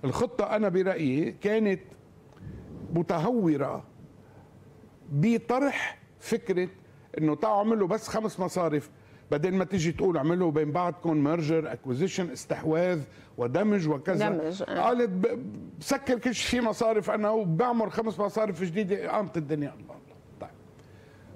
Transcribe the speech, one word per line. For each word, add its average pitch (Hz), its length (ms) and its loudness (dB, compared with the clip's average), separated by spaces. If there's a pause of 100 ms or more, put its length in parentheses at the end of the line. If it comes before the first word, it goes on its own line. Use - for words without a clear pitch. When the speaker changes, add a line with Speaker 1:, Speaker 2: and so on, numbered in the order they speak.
Speaker 1:
الخطة 202 520 0
أنا 214 140 2
برأيي 170 600 0
كانت 208 480 0 (1120)
متهورة 165 880 0 (1300)
بطرح 233 880 0 (200)
فكرة 185 500 -2 (480)
إنه 156 180 2
تعوا 214 220 2
اعملوا 214 300 2
بس 214 200 -2
خمس 214 320 -4
مصارف، 160 500 0 (420)
بدل 156 220 0
ما 185 120 2
تيجي 175 260 0
تقول 175 260 0
اعملوا 170 340 2
بين 147 200 0
بعضكم 170 460 0
merger، 156 560 2
acquisition، 131 580 -2
استحواذ 160 680 0 (360)
ودمج 170 500 2
وكذا. 185 420 0
Speaker 2:
دمج، 175 380 -2
آه. - 140 -2
Speaker 1:
قالت 240 280 2
ب-، 185 300 0 (400)
بسكر 254 400 -2
كل 240 160 -2
شيء - 260 0
مصارف 220 500 2
أنا 208 180 2
وبعمر 220 600 2
خمس 220 300 -2
مصارف 202 440 0
جديدة، 190 480 -2
قامت 196 260 -2
الدنيا. 147 360 -2 (680)
طيب. - 80 -12 (880)